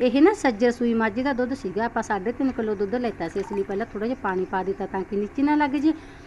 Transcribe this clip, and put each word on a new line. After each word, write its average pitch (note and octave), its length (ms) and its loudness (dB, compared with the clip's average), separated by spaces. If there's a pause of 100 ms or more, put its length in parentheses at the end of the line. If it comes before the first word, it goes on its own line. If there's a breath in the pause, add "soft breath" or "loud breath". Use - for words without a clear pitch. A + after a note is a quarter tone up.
ਇਹ B3+ 220 4
ਨਾ F#4+ 100 8
ਸੱਜਰ A#3+ 380 2
ਸੂਈ A#3+ 240 2
ਮੱਝ A3 260 0
ਦਾ C4+ 120 0
ਦੁੱਧ B3 220 -2
ਸੀਗਾ, G3 300 -2
ਆਪਾਂ A#3 180 -2
ਸਾਢੇ G#3 300 -2
ਤਿੰਨ C4 200 0
ਕਿਲੋ A3 220 -2
ਦੁੱਧ G3 200 -2
ਲੈਤਾ A#3 340 -2
ਸੀ, G3 120 -4
ਇਸ F#3+ 120 -4
ਲਈ G3+ 100 0
ਪਹਿਲਾਂ G3+ 240 -4
ਥੋੜ੍ਹਾ G#3+ 220 -4
ਜਿਹਾ B3+ 140 -4
ਪਾਣੀ F#3 220 0
ਪਾ F#3 180 -2
ਦਿੱਤਾ F#3+ 240 -4
ਤਾਂ F#3+ 160 -4
ਕਿ F#3+ 140 -6
ਨੀਚੇ G#3 260 -2
ਨਾ D4 120 4
ਲੱਗ D4 160 2
ਜੇ। D4 220 2 (340 loud breath)